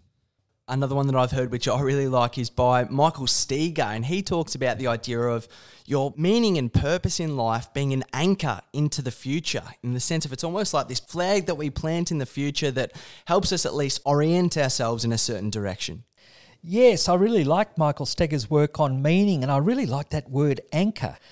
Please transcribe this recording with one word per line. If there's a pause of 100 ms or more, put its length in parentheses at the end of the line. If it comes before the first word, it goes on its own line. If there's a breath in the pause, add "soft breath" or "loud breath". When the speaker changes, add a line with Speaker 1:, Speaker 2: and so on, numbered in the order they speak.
(680)
Speaker 1:
Another
one
that
I've
heard,
which
I
really
like,
is
by
Michael
Steger,
and
he
talks
about
the
idea
of (400 loud breath)
your
meaning
and
purpose
in
life
being
an (100)
anchor (100)
into
the
future, (180)
in
the
sense
of
it's
almost
like
this
flag
that
we
plant
in
the
future
that (340 loud breath)
helps
us
at
least
orient
ourselves
in
a
certain
direction. (580 soft breath)
Speaker 2:
Yes,
I
really
like
Michael
Steger's
work
on
meaning,
and
I
really
like
that
word (100)
anchor. (140 loud breath)